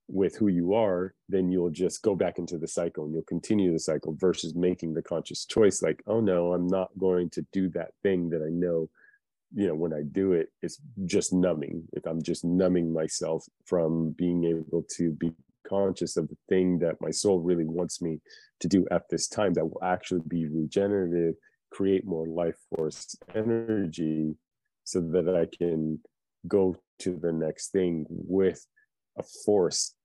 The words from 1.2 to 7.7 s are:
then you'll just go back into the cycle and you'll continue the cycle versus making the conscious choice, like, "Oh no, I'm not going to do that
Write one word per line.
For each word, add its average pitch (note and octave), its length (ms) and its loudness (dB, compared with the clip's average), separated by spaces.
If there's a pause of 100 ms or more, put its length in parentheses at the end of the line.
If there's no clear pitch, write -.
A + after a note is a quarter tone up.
then F#2 220 2
you'll F2+ 180 2
just E2+ 320 -2
go G2+ 140 2
back F2+ 240 -2
into F2 180 -6
the D#2 100 -6
cycle E2 380 -4
and D2+ 80 -6
you'll D#2+ 100 -4 (120)
continue F#2 360 2
the E2 80 2
cycle D#2 400 -2
versus E2+ 360 0
making F2 380 0
the D#2+ 100 -4
conscious - 420 -6
choice, G#2 360 4
like, E2 260 -2
"Oh A2 120 2
no, F2+ 340 2
I'm F2+ 140 0
not F#2 300 0
going F2+ 340 2
to E2 220 -6
do F#2+ 160 0
that E2 240 -6 (100)